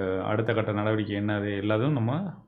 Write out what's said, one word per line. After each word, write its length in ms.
அடுத்த 300
கட்ட 200
நடவடிக்கை 440
என்னது, 480
எல்லாத்தையும் 280
நம்ம 420